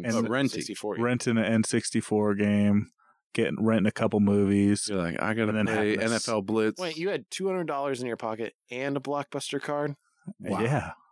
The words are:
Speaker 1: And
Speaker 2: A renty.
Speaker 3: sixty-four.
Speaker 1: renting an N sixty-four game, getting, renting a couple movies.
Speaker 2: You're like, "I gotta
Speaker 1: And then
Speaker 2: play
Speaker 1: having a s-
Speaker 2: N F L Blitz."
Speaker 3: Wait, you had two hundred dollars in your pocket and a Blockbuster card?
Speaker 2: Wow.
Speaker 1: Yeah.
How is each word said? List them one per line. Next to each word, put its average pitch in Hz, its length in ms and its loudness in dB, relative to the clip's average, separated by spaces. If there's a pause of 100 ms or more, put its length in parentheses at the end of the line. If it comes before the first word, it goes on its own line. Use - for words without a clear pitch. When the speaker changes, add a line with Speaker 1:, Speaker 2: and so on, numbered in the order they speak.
Speaker 1:
And - 0 - (200)
Speaker 2:
A 104 40 -2
renty. 131 260 0
Speaker 3:
sixty-four. 104 400 -6
Speaker 1:
renting 120 420 0
an 113 80 2
N 110 180 4
sixty-four 107 680 0
game, 104 540 2 (480)
getting, - 280 0
renting 110 220 4
a 110 60 2
couple 110 300 2
movies. 101 680 4
Speaker 2:
You're 101 80 -2
like, 85 240 -2
"I 110 140 0
gotta 113 140 0
Speaker 1:
And 107 100 0
then 107 80 2
Speaker 2:
play 107 240 0
Speaker 1:
having - 100 0
a - 20 0
s- 113 80 0
Speaker 2:
N 120 40 2
F 110 140 -2
L 110 120 0
Blitz." 110 400 0
Speaker 3:
Wait, 165 160 -6
you 170 120 -4
had 151 200 -4
two - 160 -6
hundred 185 220 -2
dollars 139 340 -4
in 127 60 -4
your 113 100 -4
pocket 110 360 -6 (180)
and 139 260 -4
a - 20 -6
Blockbuster 143 640 -6
card? 147 320 -4 (460)
Speaker 2:
Wow. 98 220 -4
Speaker 1:
Yeah. 113 300 0 (200)